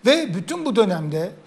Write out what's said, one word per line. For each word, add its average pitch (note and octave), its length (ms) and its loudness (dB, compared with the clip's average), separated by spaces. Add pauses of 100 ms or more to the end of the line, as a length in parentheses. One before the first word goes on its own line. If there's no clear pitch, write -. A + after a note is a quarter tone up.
Ve C#4+ 280 2
bütün D#4 300 -6
bu A#3+ 120 -2
dönemde E3 560 0 (140)